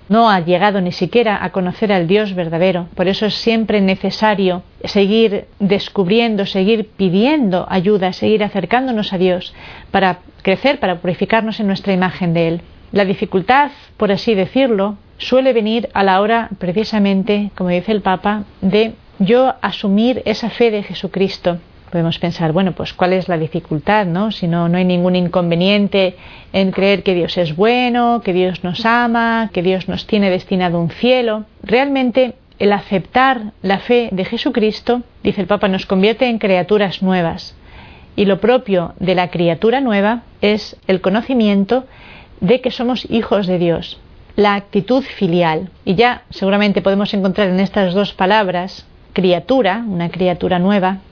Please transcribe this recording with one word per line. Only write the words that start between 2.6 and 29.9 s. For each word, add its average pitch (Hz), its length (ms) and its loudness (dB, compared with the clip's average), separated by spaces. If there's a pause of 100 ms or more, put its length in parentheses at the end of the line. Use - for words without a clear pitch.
Por 180 140 -2
eso 196 180 -2
es 202 80 -2
siempre 220 480 0
necesario 190 800 0 (220)
seguir 208 640 2 (140)
descubriendo, 202 880 0
seguir 208 500 0
pidiendo 196 720 0
ayuda, 185 440 0
seguir 214 300 0
acercándonos 214 680 -2
a 185 40 -2
Dios 180 360 0 (360)
para 190 300 0 (240)
crecer, 254 360 0
para 180 200 -2
purificarnos 208 600 -2
en 208 80 -2
nuestra 196 260 -2
imagen 180 400 0
de 165 160 2
Él. 165 120 -4 (300)
La 202 140 2
dificultad, 247 640 0 (260)
por 202 140 0
así 202 240 0
decirlo, 202 640 0 (200)
suele 262 360 2
venir 220 400 0
a 196 100 2
la 190 180 4
hora, 226 280 0 (100)
precisamente, 202 960 0
como 180 160 -2
dice 180 200 0
el 208 100 0
Papa, 202 420 -2 (180)
de 214 320 2 (240)
yo 240 440 4
asumir 214 640 0
esa 208 240 -4
fe 233 200 2
de 208 140 -2
Jesucristo. 185 760 -4 (360)
Podemos 165 240 0
pensar, 170 320 -2
bueno, 185 220 0
pues, - 200 -10
¿cuál 180 200 0
es 185 160 0
la 170 80 0
dificultad, 165 680 -2
no? 190 260 -2
Si 180 160 -4
no, 170 200 0
no 170 100 2
hay 185 60 2
ningún 180 320 2
inconveniente 180 1000 0 (340)
en 190 200 0
creer 190 320 2
que 190 100 2
Dios 175 240 -2
es 160 180 0
bueno, 240 640 2
que 185 120 -2
Dios 180 320 -2
nos 180 200 -4
ama, 233 680 0
que 185 80 -4
Dios 185 260 -2
nos 180 180 -6